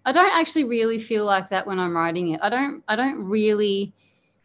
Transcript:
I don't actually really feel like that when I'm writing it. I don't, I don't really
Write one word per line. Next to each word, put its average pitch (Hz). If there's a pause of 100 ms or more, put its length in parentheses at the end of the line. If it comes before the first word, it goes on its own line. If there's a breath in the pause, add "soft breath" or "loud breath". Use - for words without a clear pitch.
I 262
don't 359
actually 330
really 226
feel 220
like 190
that 190
when 190
I'm 175
writing 170
it. 156
I 208
don't, 269
I 214
don't 262
really 208 (520)